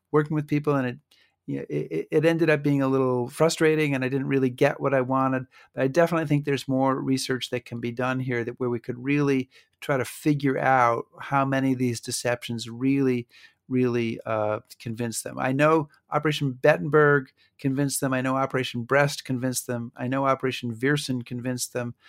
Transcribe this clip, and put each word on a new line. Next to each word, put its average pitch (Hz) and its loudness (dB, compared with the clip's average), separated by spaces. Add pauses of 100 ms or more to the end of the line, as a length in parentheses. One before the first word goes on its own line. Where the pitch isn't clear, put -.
(120)
working 151 2
with 151 -2
people, 147 0
and 135 0
it, 123 -6 (500)
you 139 -6
know, 139 -8
it, 147 -6
it, 160 -4
it 156 4
ended 165 4
up 151 2
being 143 2
a 135 2
little 127 2
frustrating, 156 2
and 131 -2
I 127 -2
didn't 135 -2
really 135 2
get 139 2
what 139 0
I 131 4
wanted. 131 0 (280)
But 131 0
I - 2
definitely 165 2
think 147 2
there's 139 -2
more 135 2
research 131 -2
that 123 -4
can 120 -10
be 120 -6
done 131 -2
here 127 -2
that, 120 -6
where 127 -2
we 120 -2
could 123 -10
really 139 0 (300)
try - -2
to 123 -2
figure 143 0
out 123 2 (140)
how 139 0
many 135 0
of 127 0
these 120 0
deceptions 120 -4
really, 127 0 (440)
really, 120 0
uh, 107 0 (200)
convince 113 -6
them. 123 -10
I 131 0
know 151 2 (220)
Operation 147 -2
Bettenberg 151 4 (300)
convinced 135 -2
them. 131 0
I 127 0
know 131 -2
Operation 131 -2
Brest 143 0
convinced 127 -4
them. 120 -6
I 127 -6
know 135 0
Operation 127 -2
Viersen 127 -2
convinced 123 -6
them. 120 -6 (140)